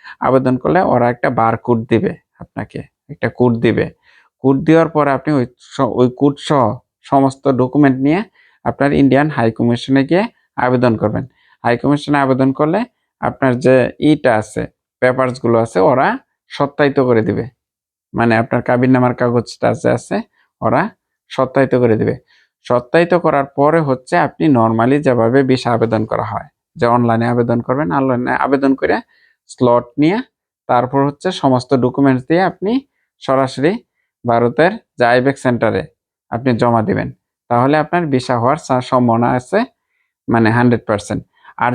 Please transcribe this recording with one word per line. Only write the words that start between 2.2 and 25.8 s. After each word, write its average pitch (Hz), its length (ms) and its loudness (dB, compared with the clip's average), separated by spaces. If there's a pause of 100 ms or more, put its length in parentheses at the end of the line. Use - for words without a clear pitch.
আপনাকে, - 400 -14 (300)
একটা 143 200 -6
কোড 123 280 2
দিবে। 110 280 0 (580)
কোড 135 200 2
দেওয়ার 160 260 2
পরে 147 220 0
আপনি 135 220 -4
ওই 127 120 0 (260)
স-, 127 240 -2
ওই 127 120 4 (100)
কোড 143 220 0
সহ 143 240 0 (400)
সমস্ত 135 480 0
ডকুমেন্ট 131 480 2
নিয়ে 151 220 0 (440)
আপনার 131 280 -2
ইন্ডিয়ান 139 360 4
হাই 123 220 -2
কমিশনে 120 520 0
গিয়ে 170 200 0 (320)
আবেদন 127 420 0
করবেন। 110 280 -4 (380)
হাই 120 140 0
কমিশনে 143 400 -2
আবেদন 131 360 2
করলে 156 260 -2 (420)
আপনার 127 380 -2
যে 131 160 4 (240)
ইটা 147 360 2
আছে, 107 280 -4 (380)
পেপারসগুলো 127 580 0
আছে, 117 200 -2
ওরা 147 280 2 (440)
সত্যায়িত 139 480 -2
করে 123 220 2
দিবে, 107 240 -4 (680)
মানে 117 220 0
আপনার 117 260 -2
কাবিননামার 123 540 2
কাগজটা 120 580 -2
যে 120 180 -2
আছে, 123 260 -4 (440)
ওরা 120 200 0 (500)
সত্যায়িত 131 440 -2
করে 120 220 2
দিবে। 113 180 -2 (500)
সত্যায়িত 160 480 0
করার 151 420 0
পরে 151 260 2
হচ্ছে 139 360 -4
আপনি 160 320 -2
normally 117 500 2
যেভাবে 120 440 2
ভিসা 127 300 -2
আবেদন 113 320 0